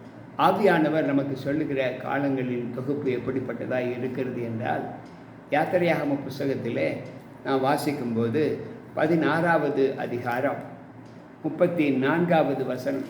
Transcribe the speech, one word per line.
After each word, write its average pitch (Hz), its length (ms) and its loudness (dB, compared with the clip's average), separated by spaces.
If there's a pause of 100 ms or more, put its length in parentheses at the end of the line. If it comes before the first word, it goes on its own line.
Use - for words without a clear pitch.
(360)
ஆவியானவர் 160 680 4
நமக்கு 139 320 0
சொல்லுகிற 135 560 -2
காலங்களின் 127 840 -2
தொகுப்பு 135 340 -2
எப்படிப்பட்டதாய் 123 880 -2
இருக்கிறது 123 460 -4
என்றால், 117 400 -2 (680)
யாத்திரையாகம 151 680 2 (100)
புஸ்தகத்திலே 131 680 -2 (480)
நாம் 135 180 0
வாசிக்கும்போது 131 960 0 (360)
பதினாறாவது 156 1040 4
அதிகாரம் 120 720 -2 (760)
முப்பத்தி 156 460 2
நான்காவது 139 760 4
வசனம் 127 440 -2